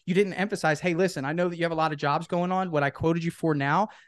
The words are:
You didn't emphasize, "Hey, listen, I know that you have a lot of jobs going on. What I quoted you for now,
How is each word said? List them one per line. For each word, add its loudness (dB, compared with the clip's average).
You 0
didn't 2
emphasize, 0
"Hey, 0
listen, 0
I -2
know 0
that -6
you -2
have 0
a -4
lot 2
of -8
jobs 0
going 0
on. -2
What 2
I 2
quoted 0
you -2
for 0
now, 2